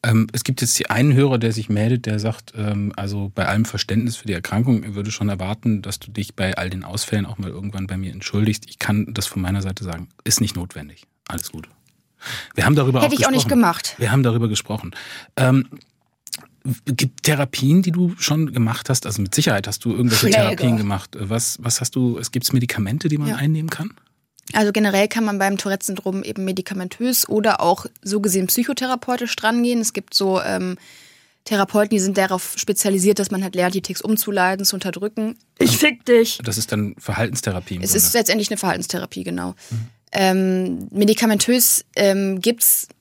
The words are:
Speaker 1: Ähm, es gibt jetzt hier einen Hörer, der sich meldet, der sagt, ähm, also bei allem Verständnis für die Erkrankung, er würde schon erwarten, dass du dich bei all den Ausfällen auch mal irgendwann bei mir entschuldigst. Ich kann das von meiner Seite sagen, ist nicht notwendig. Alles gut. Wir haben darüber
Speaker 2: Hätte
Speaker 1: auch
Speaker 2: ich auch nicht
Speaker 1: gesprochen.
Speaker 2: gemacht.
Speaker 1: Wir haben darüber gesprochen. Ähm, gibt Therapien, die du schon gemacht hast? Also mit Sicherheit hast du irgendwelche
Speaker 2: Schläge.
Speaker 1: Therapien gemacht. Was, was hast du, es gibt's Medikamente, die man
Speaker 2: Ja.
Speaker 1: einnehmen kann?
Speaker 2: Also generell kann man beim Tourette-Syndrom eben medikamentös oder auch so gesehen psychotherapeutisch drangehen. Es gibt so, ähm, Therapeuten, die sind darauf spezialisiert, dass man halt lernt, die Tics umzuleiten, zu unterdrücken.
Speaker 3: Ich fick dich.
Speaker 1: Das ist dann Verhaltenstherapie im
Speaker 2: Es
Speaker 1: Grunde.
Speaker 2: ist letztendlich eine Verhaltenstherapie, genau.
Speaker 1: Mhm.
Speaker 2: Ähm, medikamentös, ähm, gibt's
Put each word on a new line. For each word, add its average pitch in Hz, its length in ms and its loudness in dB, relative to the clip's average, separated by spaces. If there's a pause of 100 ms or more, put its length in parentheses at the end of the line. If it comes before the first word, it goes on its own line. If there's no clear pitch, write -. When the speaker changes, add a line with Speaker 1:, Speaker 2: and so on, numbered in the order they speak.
Speaker 1:
Ähm, 110 280 4
es 120 120 -4
gibt 127 160 -2
jetzt 120 160 0
hier - 160 -2
einen 135 220 4
Hörer, 131 240 4
der 113 140 0
sich 107 160 -6
meldet, 110 380 2
der 107 140 0
sagt, 110 360 -6
ähm, 104 400 -2
also 101 380 -4
bei 92 120 -2
allem 104 180 2
Verständnis 113 520 -2
für - 120 -12
die 101 40 -2
Erkrankung, 107 520 0
er 101 100 -10
würde 101 160 -4
schon 104 180 -2
erwarten, 101 540 -2
dass 98 160 -8
du - 140 -16
dich 104 240 -8
bei 95 200 -2
all 92 140 -4
den 95 140 -8
Ausfällen 101 420 -4
auch 107 120 -10
mal 95 120 -8
irgendwann 98 380 -8
bei 95 80 -6
mir 95 160 -6
entschuldigst. 104 560 0
Ich - 100 -20
kann 104 340 0
das 107 140 -4
von - 160 -4
meiner 95 180 0
Seite 95 220 -6
sagen, 87 260 -8 (140)
ist - 180 0
nicht 104 140 0
notwendig. 78 480 -10 (240)
Alles - 240 -10
gut. - 180 -16 (880)
Wir - 100 0
haben 147 120 6
darüber 131 260 4
Speaker 2:
Hätte 294 120 4
Speaker 1:
auch 269 40 0
Speaker 2:
ich - 80 2
auch 269 40 4
nicht 262 140 4
Speaker 1:
gesprochen. 240 160 4
Speaker 2:
gemacht. - 380 0
Speaker 1:
Wir 110 140 0
haben 135 100 4
darüber 117 260 2
gesprochen. 107 440 -4 (440)
Ähm, 131 300 4 (1200)
gibt 131 380 -2
Therapien, 143 580 4
die 180 100 0
du 175 260 2
schon 151 340 0
gemacht 117 380 0
hast? 123 160 0
Also 107 160 -4
mit 95 120 -2
Sicherheit 101 320 2
hast - 180 -8
du 117 60 0
irgendwelche 113 380 2
Speaker 2:
Schläge. - 80 4
Speaker 1:
Therapien 156 400 2
gemacht. 101 420 -2
Was, 110 420 -2
was 120 200 -2
hast - 160 -4
du, 123 220 2
es 120 120 -8
gibt's 127 220 -2
Medikamente, 120 560 0
die 147 100 0
man 147 100 -2
Speaker 2:
Ja. 120 80 -2
Speaker 1:
einnehmen 156 340 0
kann? 175 220 -8 (640)
Speaker 2:
Also 208 180 2
generell 208 360 4
kann 226 160 -2
man 202 140 -2
beim 196 200 0
Tourette-Syndrom 196 640 -4
eben - 220 -6
medikamentös 190 840 -4
oder 214 320 2
auch 175 260 2 (160)
so 202 180 -2
gesehen 190 260 0
psychotherapeutisch 247 920 -2
drangehen. 240 440 2
Es 220 120 -2
gibt - 220 -10
so, 190 260 2
ähm, 185 360 -4 (680)
Therapeuten, 208 460 2
die 208 100 2
sind 190 180 0
darauf 185 380 0
spezialisiert, 196 600 2
dass 196 120 -2
man 190 120 -2
halt 185 120 -6
lernt, 180 200 0
die 190 60 0
Tics - 220 -8
umzuleiten, 196 640 0
zu 196 100 0
unterdrücken. 208 600 -6 (220)
Speaker 3:
Ich - 200 4
fick 294 260 2
dich. 233 400 6
Speaker 1:
Das 104 140 -2
ist - 140 -4
dann 104 260 -2
Verhaltenstherapie 101 800 -4
im 87 60 -6
Speaker 2:
Es 190 100 0
Speaker 1:
Grunde. 220 140 4
Speaker 2:
ist - 80 2
letztendlich 220 360 2
eine 202 80 -4
Verhaltenstherapie, 180 640 -4
genau. 90 300 -6 (160)
Speaker 1:
Mhm. 113 160 -6 (260)
Speaker 2:
Ähm, 185 800 2
medikamentös, 220 920 2 (120)
ähm, 196 440 2
gibt's - 480 0 (120)